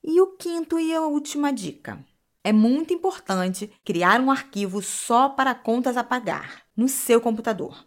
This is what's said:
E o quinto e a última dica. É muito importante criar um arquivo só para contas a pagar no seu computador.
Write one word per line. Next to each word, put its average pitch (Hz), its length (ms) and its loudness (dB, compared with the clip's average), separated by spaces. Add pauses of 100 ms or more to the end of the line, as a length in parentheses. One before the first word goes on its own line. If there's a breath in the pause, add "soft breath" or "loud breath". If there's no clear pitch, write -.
E 330 180 2
o 381 160 2
quinto 330 420 -4
e 320 160 0
a 320 60 0
última 294 500 -2
dica. 185 480 -8 (440)
É 208 100 0
muito 254 400 4
importante 202 800 -4 (100)
criar 185 380 4
um 262 100 2
arquivo 202 520 -4
só 247 480 2
para 269 240 0
contas 247 420 -2
a 240 80 -2
pagar - 600 -6 (120)
no 233 100 2
seu 240 320 2
computador. 220 680 -2